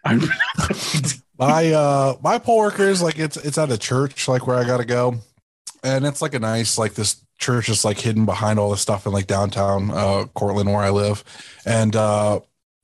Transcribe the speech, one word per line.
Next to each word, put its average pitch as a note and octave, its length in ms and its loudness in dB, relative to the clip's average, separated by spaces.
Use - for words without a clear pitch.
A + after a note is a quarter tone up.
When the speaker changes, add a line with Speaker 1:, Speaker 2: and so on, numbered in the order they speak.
Speaker 1:
I'm - 160 2
<laughs> - 1200 -4
Speaker 2:
My, D#3+ 340 2
uh, C#3 500 2
my F#3 160 2
poll A#3 200 2
workers, G3 440 2
like, D#3+ 160 -2
it's, D#3 180 -4
it's D3 220 -6
at D3+ 140 0
a A2 60 0
church, C3+ 500 -2
like, B2+ 180 0
where B2+ 100 0
I B2 60 2
gotta B2 220 0
go. B2 320 0
And C3 240 0
it's, C#3+ 160 -4
like, D3+ 120 -2
a C3+ 40 -4
nice, A2+ 400 -2
like, G#2+ 160 -2
this - 260 -4
church A#2+ 280 0
is, A2 160 0
like, G#2 140 0
hidden A2 280 0
behind G#2 340 0
all G#2 100 2
this G2+ 100 -2
stuff G2+ 260 -4
in, G#2 60 -2
like, G2 140 -2
downtown, G2 640 0
uh, G2 440 0
Cortland, G2+ 360 0
where G2+ 140 2
I G2 60 2
live. G2+ 340 0
And, A2 300 2
uh, G#2 440 2